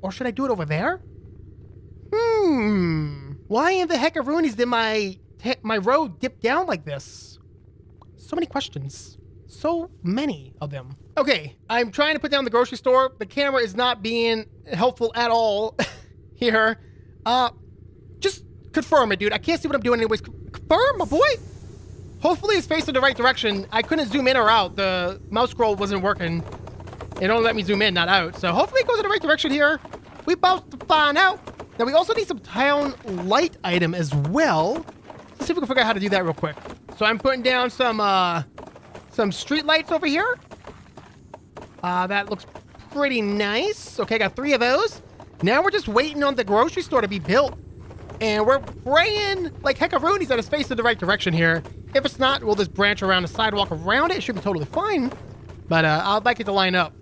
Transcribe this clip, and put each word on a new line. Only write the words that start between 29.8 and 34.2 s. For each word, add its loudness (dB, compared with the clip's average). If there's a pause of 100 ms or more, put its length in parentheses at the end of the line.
We 2
about 2
to -14
find 4
out. 4 (380)
Now 2
we -2
also 4
need -2
some -6
town 0 (320)
light 2
item 0
as -4
well. 2 (460)